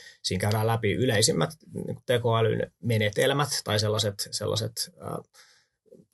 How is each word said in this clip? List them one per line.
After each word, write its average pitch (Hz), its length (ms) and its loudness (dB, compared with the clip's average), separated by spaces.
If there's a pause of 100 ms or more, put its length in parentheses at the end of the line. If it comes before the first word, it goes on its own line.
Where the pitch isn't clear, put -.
(240)
Siinä 92 180 -2
käydään 107 260 2
läpi 113 260 0
yleisimmät, 101 560 2 (240)
niin - 120 -8
kuin 113 200 -8
tekoälyn 113 640 2 (100)
menetelmät 131 680 2 (140)
tai 107 160 0
sellaiset, 107 520 0
sellaiset, 107 600 -4 (100)
äh, - 160 -8 (960)